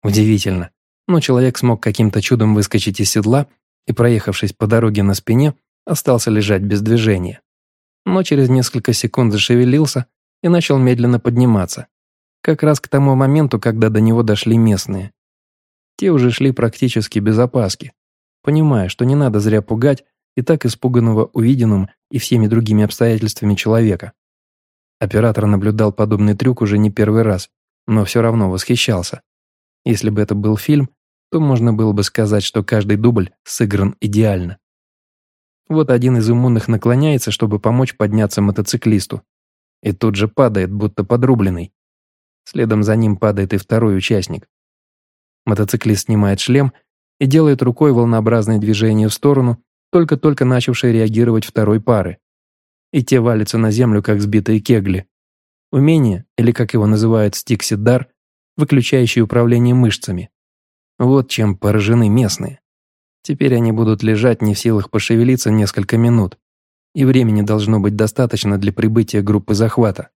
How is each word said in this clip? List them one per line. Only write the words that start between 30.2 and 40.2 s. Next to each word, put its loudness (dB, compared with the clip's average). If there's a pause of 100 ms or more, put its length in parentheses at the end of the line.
это -2
был 0
фильм, 0 (420)
то -2
можно 2
было 0
бы 0
сказать, -2
что -4
каждый -2
дубль 0 (120)
сыгран -2
идеально. -2 (1120)
Вот 0
один 2
из 0
иммунных 2
наклоняется, 0
чтобы -2
помочь 0
подняться -2
мотоциклисту, -2 (600)
и -4
тут -2
же -2